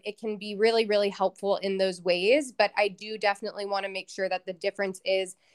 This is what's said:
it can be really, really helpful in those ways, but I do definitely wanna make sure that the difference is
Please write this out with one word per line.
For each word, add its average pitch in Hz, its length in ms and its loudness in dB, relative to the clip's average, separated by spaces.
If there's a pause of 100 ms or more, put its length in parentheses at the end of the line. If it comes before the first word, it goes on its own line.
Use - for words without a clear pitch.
it 208 160 -10
can 214 200 -6
be 208 180 -8
really, 226 300 4
really 202 240 2
helpful 196 480 0
in 190 200 -2
those 185 240 0
ways, 202 480 2
but 208 260 2
I 208 120 2
do 214 280 -8
definitely 202 500 -2
wanna 196 240 -2
make 190 200 -10
sure 190 180 -4
that 185 160 -4
the 185 100 -8
difference 196 500 -4
is 190 320 0 (180)